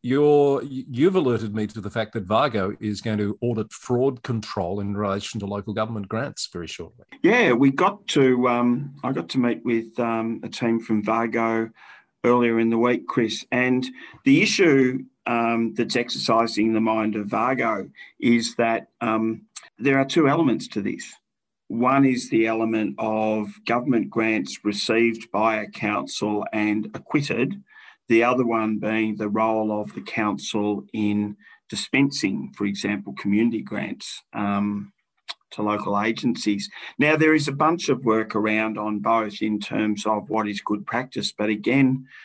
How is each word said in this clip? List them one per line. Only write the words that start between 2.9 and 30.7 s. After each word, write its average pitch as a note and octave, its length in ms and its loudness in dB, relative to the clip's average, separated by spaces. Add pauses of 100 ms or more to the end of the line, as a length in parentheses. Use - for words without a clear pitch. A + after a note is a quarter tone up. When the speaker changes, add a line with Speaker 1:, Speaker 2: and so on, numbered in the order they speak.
Speaker 1:
going G#2+ 160 -2
to G#2 240 -2
audit A#2 320 -4
fraud B2+ 480 -2
control G#2 580 -4
in G2+ 160 -4
relation G2+ 440 -4
to G2 80 -6
local G2+ 260 -6
government A2 340 -4
grants C3 460 -6
very E2+ 140 -10
shortly. - 380 -16 (180)
Speaker 2:
Yeah, G3 300 6
we C3+ 180 6
got F3+ 380 0
to, B2+ 380 4
um, A#2+ 460 0 (100)
I B2+ 100 -2
got - 160 -6
to C3+ 100 0
meet A#2+ 260 0
with, A#2 340 -2
um, A2+ 440 -2
a - 40 -12
team A2+ 320 0
from G#2+ 240 -2
Vargo A2+ 680 0 (520)
earlier A#2+ 360 4
in A2+ 100 2
the A2+ 80 2
week, A#2+ 300 2
Chris, A2 440 -2
and B2+ 320 2 (420)
the D3 180 6
issue C3+ 560 4 (280)
um, A#2 480 0
that's A2+ 200 -2
exercising A2+ 800 0
the A2 80 2
mind A2 340 0
of G#2 120 -4
Vargo A2+ 600 -2 (300)
is A#2 360 2
that, A2+ 320 0 (140)
um, A2 420 -2 (340)
there C3+ 220 2
are C3+ 60 2
two D3 220 2
elements C#3+ 420 2
to G#2 120 -6
this. - 320 -8 (540)
One B2+ 380 4
is B2+ 240 0
the A2+ 180 4
element A2+ 500 -2
of A2 560 -2 (120)
government A#2+ 440 0
grants A2+ 540 -2
received A2+ 680 0
by A2 260 0
a G#2 100 -6
council G#2 840 -4
and G#2+ 400 0
acquitted, - 680 -2 (460)
the A2+ 160 6
other B2+ 220 2
one A2 320 0
being G#2+ 380 -2
the G#2 140 -4
role A2 420 0 (100)
of G2+ 120 -10
the - 80 -10
council G#2 920 -2